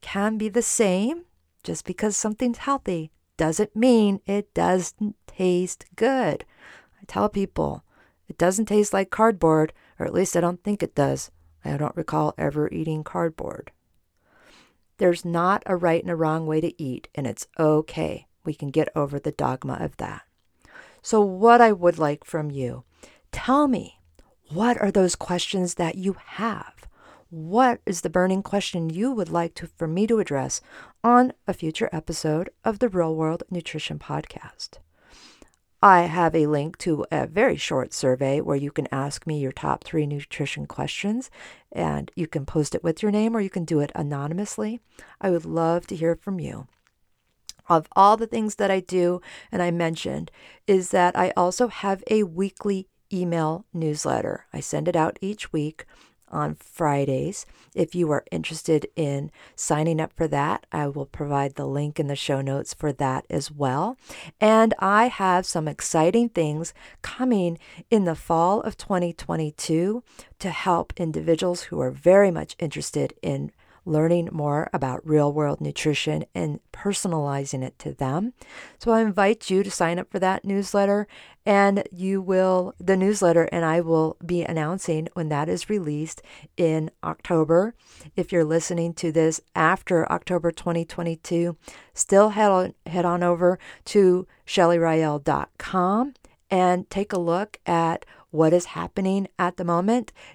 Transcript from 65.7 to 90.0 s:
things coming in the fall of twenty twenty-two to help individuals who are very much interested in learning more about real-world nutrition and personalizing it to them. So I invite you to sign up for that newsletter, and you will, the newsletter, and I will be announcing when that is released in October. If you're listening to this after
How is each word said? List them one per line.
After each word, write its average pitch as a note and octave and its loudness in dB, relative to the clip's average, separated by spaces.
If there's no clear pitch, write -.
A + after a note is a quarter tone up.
things D#3 -2
coming G3 0
in G#3 4
the D#3+ 0
fall F3 2
of - -6
twenty F3 -2
twenty-two E3 -2
to F#3+ -6
help E3+ -2
individuals E3 0
who D#3+ -8
are C3 0
very F3 6
much D#2+ -6
interested - -6
in C#3+ -4
learning E3 2
more D3 -2
about C3+ -4
real-world D3 2
nutrition D3+ -2
and D#3 -4
personalizing C#3+ -4
it - -12
to - -10
them. D3+ -4
So A#3 0
I A3+ 6
invite G#3 2
you F#3+ 2
to G3 -6
sign F3 0
up F#3 -8
for F#3+ -4
that F#3+ 0
newsletter, G3+ 0
and G3+ 4
you F#3+ -4
will, F#3 2
the F#3+ 2
newsletter, F#3 4
and E3+ -2
I D#3+ 2
will D#3+ 2
be E3+ -2
announcing D#3+ -4
when D#3+ -4
that D3+ -2
is F3+ -4
released D#3+ -4
in D#3+ 0
October. E3 2
If F3+ -4
you're E3+ 4
listening E3 0
to D#3+ -4
this D#3+ 2
after E3+ 2